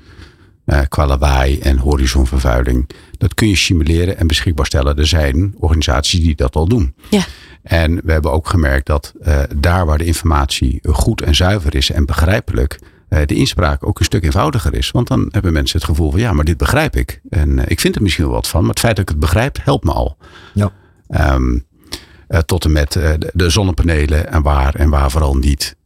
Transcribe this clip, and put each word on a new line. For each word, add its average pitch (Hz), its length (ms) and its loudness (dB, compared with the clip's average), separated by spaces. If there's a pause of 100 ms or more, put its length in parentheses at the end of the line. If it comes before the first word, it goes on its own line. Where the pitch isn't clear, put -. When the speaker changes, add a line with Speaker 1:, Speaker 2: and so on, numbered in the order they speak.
(640)
Speaker 1:
Eh, 69 240 2
qua 76 180 0
lawaai 67 520 2
en 65 200 2
horizonvervuiling. 64 1120 0 (300)
Dat - 160 0
kun 110 140 2
je 98 80 2
simuleren 85 640 0
en 82 80 0
beschikbaar 76 400 0
stellen. 71 300 0
Er 76 100 0
zijn 80 520 0
organisaties 76 640 0
die 80 140 2
dat - 220 -2
al 78 120 0
doen. 101 260 0 (160)
Speaker 2:
Ja. 196 140 2 (380)
Speaker 1:
En - 420 0
we 82 80 0
hebben 78 200 0
ook 78 160 -2
gemerkt 69 380 0
dat, 73 340 -2
eh, 73 200 0 (160)
daar 85 300 2
waar 76 120 2
de 80 60 -2
informatie 73 720 0 (120)
goed - 320 0
en 76 120 0
zuiver 87 400 0
is 67 160 0
en 73 160 0
begrijpelijk, - 720 0 (300)
eh, 76 180 2
de - 80 0
inspraak 78 520 0
ook - 120 -4
een - 60 0
stuk 95 200 -2
eenvoudiger 110 500 0
is. - 160 -2
Want 120 180 0
dan 101 220 0
hebben 92 220 0
mensen 73 260 0
het - 100 -6
gevoel 78 220 0
van, 90 100 0
"Ja, 117 120 0
maar 76 120 2
dit 78 120 0
begrijp 147 400 0
ik. - 320 -4
En, 71 300 0
eh, 62 100 0
ik - 120 -2
vind 185 160 0
er 123 60 -2
misschien 87 220 0
wel 62 100 -2
wat 55 140 -4
van, - 120 0
maar 113 100 0
het - 100 -4
feit 113 160 0
dat 95 80 0
ik - 60 -8
het 76 100 -2
begrijp, 95 420 0
helpt 139 220 0
me 80 80 0
al." - 240 -4 (380)
Speaker 3:
Ja. 101 180 0 (360)
Speaker 1:
Ehm, 64 500 0 (720)
eh, 82 100 0
tot 85 260 -2
en 78 80 2
met, 73 240 0
eh, 78 220 0
de, - 160 -6
de 87 160 2
zonnepanelen 82 840 0
en 80 100 2
waar 69 320 2
en 76 160 2
waar 69 200 2
vooral 69 260 0
niet. 67 500 -2